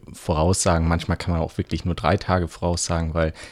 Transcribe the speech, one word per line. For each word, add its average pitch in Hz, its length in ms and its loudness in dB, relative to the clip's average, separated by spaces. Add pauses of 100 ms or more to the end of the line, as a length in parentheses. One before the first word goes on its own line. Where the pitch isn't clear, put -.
(120)
voraussagen. 82 760 2
Manchmal 85 300 0
kann - 140 -4
man 82 100 0
auch - 160 -6
wirklich - 260 -4
nur 85 120 0
drei 87 200 2
Tage 90 320 0
voraussagen, 85 640 -2
weil, 80 220 0 (180)